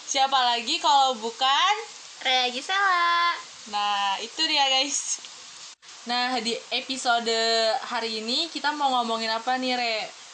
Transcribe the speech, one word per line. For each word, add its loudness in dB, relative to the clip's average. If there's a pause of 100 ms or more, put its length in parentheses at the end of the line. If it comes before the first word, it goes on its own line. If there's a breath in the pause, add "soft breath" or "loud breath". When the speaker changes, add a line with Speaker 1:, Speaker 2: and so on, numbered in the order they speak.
Speaker 1:
Siapa 2
lagi 2
kalau 6
bukan 2 (460)
Speaker 2:
Rea 2
Gisela. 2 (380)
Speaker 1:
Nah, -2
itu -4
dia, 2
guys. 0 (800)
Nah, -2
di -2 (180)
episode 0 (460)
hari -4
ini -2
kita -2
mau 0
ngomongin 0
apa -2
nih, -2
Re? -2 (360)